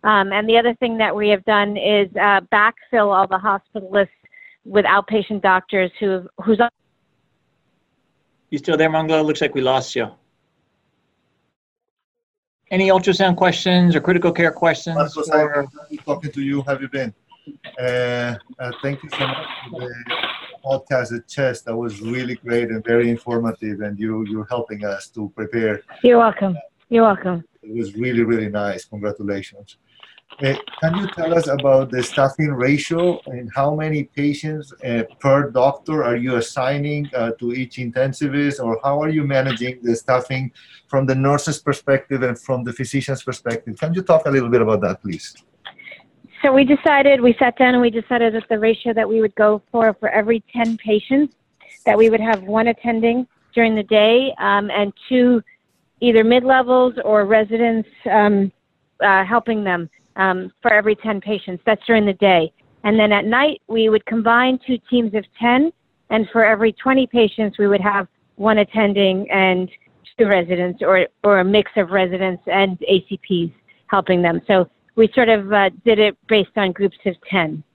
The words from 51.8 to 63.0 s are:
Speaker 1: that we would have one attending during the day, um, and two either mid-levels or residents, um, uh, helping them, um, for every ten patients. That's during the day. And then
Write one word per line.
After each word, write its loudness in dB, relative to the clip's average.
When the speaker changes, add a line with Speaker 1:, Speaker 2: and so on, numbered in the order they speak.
Speaker 1:
that 4
we 6
would 2
have 0
one 0
attending -2
during 2
the -2
day, 4
um, 0
and -2
two 4
either 4
mid-levels 4
or 2
residents, 0
um, 2
uh, 4
helping -2
them, -4
um, -2
for 2
every 2
ten -6
patients. -8
That's 0
during 4
the 0
day. 2
And 2
then 4